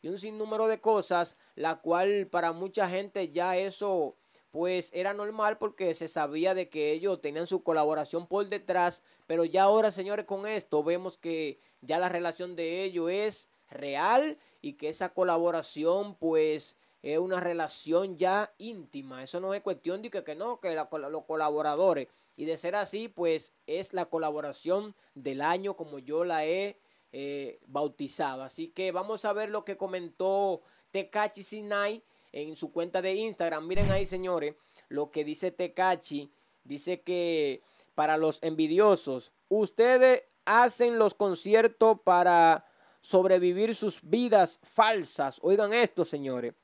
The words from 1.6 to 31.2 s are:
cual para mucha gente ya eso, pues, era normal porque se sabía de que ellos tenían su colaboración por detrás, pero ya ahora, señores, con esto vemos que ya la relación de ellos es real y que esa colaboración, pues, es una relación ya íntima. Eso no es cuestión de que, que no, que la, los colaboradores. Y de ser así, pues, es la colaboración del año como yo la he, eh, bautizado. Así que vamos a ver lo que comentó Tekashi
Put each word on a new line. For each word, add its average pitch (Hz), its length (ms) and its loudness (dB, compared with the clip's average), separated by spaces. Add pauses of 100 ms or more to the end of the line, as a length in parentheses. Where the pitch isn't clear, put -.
cual 190 480 2
para 170 240 0
mucha 185 360 -2
gente 190 420 -6
ya 180 260 -2
eso, 190 580 -2 (380)
pues, 175 400 -2
era 190 220 -4
normal 214 440 -2
porque 185 380 -4
se 165 100 -10
sabía 160 480 -2
de 180 140 -4
que 151 240 -2
ellos 175 280 -2
tenían 156 280 -6
su 180 160 -4
colaboración 156 640 0
por 202 200 -2
detrás, 180 540 -2 (240)
pero 170 180 0
ya 180 200 2
ahora, 214 260 4
señores, 196 360 -6
con 196 200 -6
esto 185 380 -2
vemos 175 320 -2
que 160 420 -6 (220)
ya 151 180 -2
la 180 100 0
relación 175 460 -6
de 170 300 -4
ellos 175 260 -4
es 208 380 -4 (200)
real 185 680 0 (240)
y 143 140 -12
que 151 160 -6
esa 180 240 -6
colaboración, 170 1000 0
pues, 156 640 -2 (260)
es 151 160 -2
una 180 220 -2
relación 170 760 -2
ya 190 420 0
íntima. 139 680 -14
Eso 175 160 -8
no 190 140 -4
es 202 80 -8
cuestión 185 400 -6
de 233 80 -12
que, 190 120 -8
que 151 140 -12
no, 226 240 -8
que 175 120 -4
la, 156 160 -4 (220)
los 156 140 -8
colaboradores. 151 840 2 (300)
Y - 80 -10
de 160 120 -4
ser 180 200 -4
así, 208 320 -4
pues, 165 440 -2 (140)
es 180 260 -6
la 180 140 -4
colaboración 160 880 -4 (200)
del 135 280 -6
año 190 340 -2
como 147 220 -12
yo 147 260 -2
la 160 220 -2
he, 196 340 -4 (320)
eh, 139 540 -10
bautizado. 135 760 -6
Así 160 260 -12
que 185 240 -6
vamos 196 320 -6
a 214 80 0
ver 208 180 -4
lo 208 140 -6
que 196 120 -8
comentó 190 840 -2 (300)
Tekashi 208 500 -4